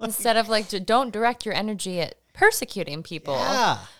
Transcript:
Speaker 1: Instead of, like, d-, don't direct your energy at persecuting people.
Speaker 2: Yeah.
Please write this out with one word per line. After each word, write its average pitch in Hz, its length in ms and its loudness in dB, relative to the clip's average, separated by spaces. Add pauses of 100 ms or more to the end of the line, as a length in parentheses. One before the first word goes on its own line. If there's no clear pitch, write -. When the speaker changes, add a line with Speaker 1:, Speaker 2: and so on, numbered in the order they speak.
Speaker 1:
Instead 226 360 0
of, 220 100 0
like, 214 220 0
d-, 202 100 -4
don't 226 320 2
direct 226 340 0
your 214 80 -4
energy 185 460 -4
at - 160 -4 (160)
persecuting 180 720 0
people. 147 320 -6
Speaker 2:
Yeah. 170 440 2 (200)